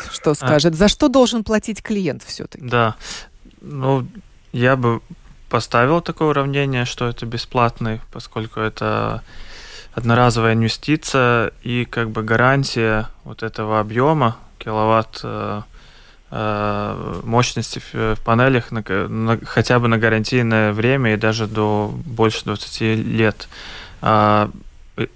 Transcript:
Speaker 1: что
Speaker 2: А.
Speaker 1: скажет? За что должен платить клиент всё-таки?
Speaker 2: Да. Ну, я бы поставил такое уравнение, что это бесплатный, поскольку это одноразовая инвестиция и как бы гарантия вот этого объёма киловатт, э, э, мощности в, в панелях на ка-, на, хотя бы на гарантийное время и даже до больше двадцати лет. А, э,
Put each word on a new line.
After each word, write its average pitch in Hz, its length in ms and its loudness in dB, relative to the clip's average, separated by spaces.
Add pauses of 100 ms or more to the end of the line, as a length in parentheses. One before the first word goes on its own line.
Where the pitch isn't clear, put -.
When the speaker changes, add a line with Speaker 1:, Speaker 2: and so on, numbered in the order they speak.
(140)
Speaker 1:
что - 180 0
Speaker 2:
А. 147 40 4
Speaker 1:
скажет? 151 400 4
За 190 120 6
что 285 220 4
должен 240 340 4
платить 214 400 -2
клиент 175 400 -2
всё-таки? - 420 -12
Speaker 2:
Да. 117 300 2 (680)
Ну, 135 440 -2 (460)
я 123 220 4
бы 120 260 0 (480)
поставил 127 520 2
такое 160 280 -2
уравнение, 139 560 0
что 123 220 -4
это 117 200 -6
бесплатный, 117 720 -2 (120)
поскольку - 500 -10
это 110 600 -2 (720)
одноразовая 117 600 4
инвестиция 120 1000 0 (100)
и 120 240 -4
как 113 240 -4
бы 110 140 -4
гарантия 113 840 2 (140)
вот - 200 -14
этого 110 360 -2
объёма 120 580 2 (200)
киловатт, 110 680 0
э, 107 380 -8 (680)
э, 104 920 -4
мощности 117 560 0
в, 110 360 -2
в - 80 -6
панелях 120 480 2
на 113 120 -6
ка-, 95 240 -2
на, 113 360 -2
хотя 123 360 2
бы 120 80 2
на 113 100 2
гарантийное 110 760 2
время 120 400 2
и 104 40 0
даже 110 300 0
до 107 440 0 (140)
больше 113 400 0
двадцати 110 500 -2
лет. 110 520 0 (540)
А, 107 480 4 (480)
э, - 80 -2 (100)